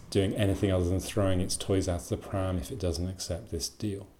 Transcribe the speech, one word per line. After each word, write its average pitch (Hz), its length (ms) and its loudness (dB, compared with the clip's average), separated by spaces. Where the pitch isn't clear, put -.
doing 98 240 2
anything 98 380 2
other 90 160 4
than 92 100 2
throwing 95 420 2
its 98 160 0
toys 95 320 0
out 87 120 0
of - 80 -12
the 104 80 0
pram 95 420 -2
if - 140 -6
it 107 80 -6
doesn't 90 280 0
accept 90 440 -6
this 82 160 -4
deal. 98 400 -6